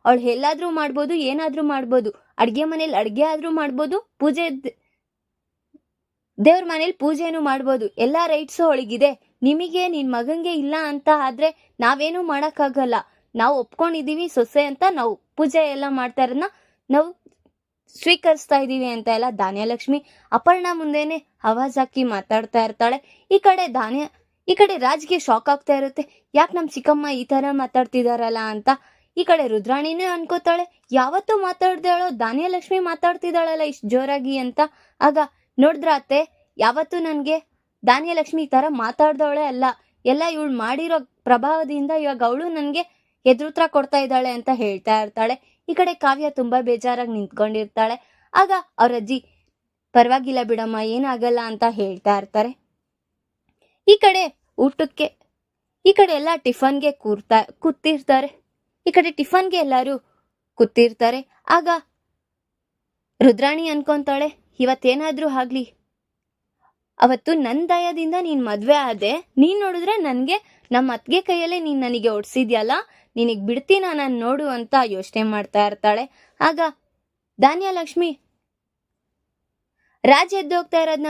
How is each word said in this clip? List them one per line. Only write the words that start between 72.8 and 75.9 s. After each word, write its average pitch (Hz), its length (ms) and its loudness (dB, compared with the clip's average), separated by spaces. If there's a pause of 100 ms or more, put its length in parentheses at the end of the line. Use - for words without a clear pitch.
ನಿನಗ್ 233 320 -2
ಬಿಡ್ತೀನ 370 460 0
ನಾನ್ 269 260 -4
ನೋಡು" 269 280 -2
ಅಂತ 240 280 -2 (100)
ಯೋಚ್ನೆ 202 380 -4
ಮಾಡ್ತಾ 208 440 0
ಇರ್ತಾಳೆ. 208 380 0 (340)